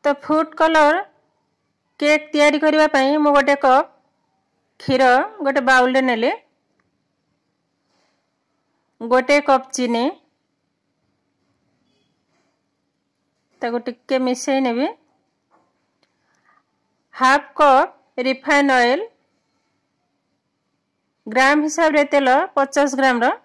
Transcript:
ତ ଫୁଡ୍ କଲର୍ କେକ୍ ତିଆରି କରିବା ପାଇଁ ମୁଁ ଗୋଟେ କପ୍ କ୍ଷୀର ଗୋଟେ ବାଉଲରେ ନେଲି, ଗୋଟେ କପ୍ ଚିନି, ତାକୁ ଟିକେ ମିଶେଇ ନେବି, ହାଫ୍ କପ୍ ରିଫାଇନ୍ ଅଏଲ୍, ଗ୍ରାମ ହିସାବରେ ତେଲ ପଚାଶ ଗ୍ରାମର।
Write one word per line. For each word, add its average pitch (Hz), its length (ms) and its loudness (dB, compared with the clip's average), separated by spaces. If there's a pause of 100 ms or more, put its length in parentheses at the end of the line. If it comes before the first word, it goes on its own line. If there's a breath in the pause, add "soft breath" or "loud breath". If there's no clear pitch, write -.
ତ 285 40 2 (140)
ଫୁଡ୍ 311 340 -2
କଲର୍ 320 400 2 (1000)
କେକ୍ 302 320 0
ତିଆରି 294 320 2
କରିବା 311 200 2 (120)
ପାଇଁ 269 260 0
ମୁଁ 294 140 2
ଗୋଟେ 277 260 2
କପ୍ 262 260 2 (920)
କ୍ଷୀର 262 260 0 (400)
ଗୋଟେ 277 220 -2
ବାଉଲରେ 254 400 2
ନେଲି, 233 220 -2 (2750)
ଗୋଟେ 254 380 0 (100)
କପ୍ 269 180 0 (100)
ଚିନି, 240 260 -4 (3500)
ତାକୁ 240 260 -6
ଟିକେ 254 380 -6
ମିଶେଇ 262 400 -4
ନେବି, 240 200 -4 (2250)
ହାଫ୍ 277 260 0 (140)
କପ୍ 269 680 0
ରିଫାଇନ୍ 277 480 0
ଅଏଲ୍, 254 280 0 (2250)
ଗ୍ରାମ 285 320 2
ହିସାବରେ 302 380 0 (100)
ତେଲ 269 220 2 (240)
ପଚାଶ 269 420 -2
ଗ୍ରାମର। 254 300 0 (120)